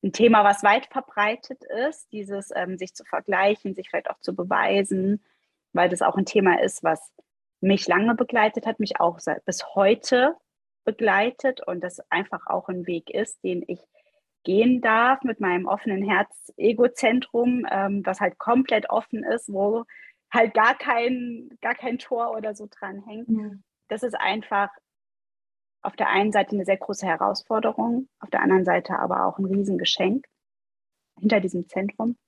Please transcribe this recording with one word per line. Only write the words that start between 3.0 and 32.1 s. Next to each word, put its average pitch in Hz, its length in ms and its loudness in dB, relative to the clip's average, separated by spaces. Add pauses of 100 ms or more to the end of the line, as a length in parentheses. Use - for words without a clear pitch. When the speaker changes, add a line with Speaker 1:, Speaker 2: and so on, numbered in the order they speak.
Speaker 1:
vergleichen, 196 720 -2
sich 185 140 -12
vielleicht - 200 -6
auch - 100 -8
zu 185 160 -8
beweisen, 190 880 0 (500)
weil 175 160 4
das 175 120 -2
auch - 160 2
ein 190 80 2
Thema 190 360 4
ist, - 220 -2
was 160 280 -2 (500)
mich 196 260 2
lange 208 280 4
begleitet 226 500 0
hat, 226 140 -4
mich - 200 -2
auch 170 200 0
se-, - 260 -6
bis - 300 -8
heute 247 600 4 (500)
begleitet 226 840 0
und 180 160 -6
das 180 160 -10 (100)
einfach 185 380 -4
auch 185 220 -4
ein 180 180 -6
Weg 170 220 -6
ist, - 340 -6
den 180 240 -4
ich 180 120 -8 (680)
gehen 233 360 4
darf 240 420 4
mit 233 180 -4
meinem 180 260 0
offenen 196 420 -2
Herz-Ego-Zentrum, 240 1600 0
ähm, 196 360 -2
was 190 160 -2
halt 190 160 -2
komplett 240 520 0
offen 220 340 -4
ist, 226 280 -4
wo 208 320 -2 (480)
halt 233 220 2
gar 226 240 4
kein, 240 720 -2 (120)
gar 240 140 -4
kein 247 240 -6
Tor 233 380 -4
oder 214 180 -8
so 208 140 -16
dran 196 340 -14
hängt. 220 260 -14
Speaker 2:
Ja. 214 220 -2 (380)
Speaker 1:
Das 220 140 -6
ist 226 120 -4
einfach 202 540 -2 (1120)
auf - 140 -8
der 220 140 0
einen 208 220 2
Seite 202 240 0
eine 190 100 -2
sehr 190 120 2
große 196 280 -8
Herausforderung, 220 1040 -2 (120)
auf 214 100 -18
der - 120 2
anderen 190 240 4
Seite 180 340 0
aber - 260 -2
auch 180 140 -2
ein 196 60 0
Riesengeschenk 190 800 0 (920)
hinter 214 200 4
diesem 185 280 -4
Zentrum. 214 500 -4 (100)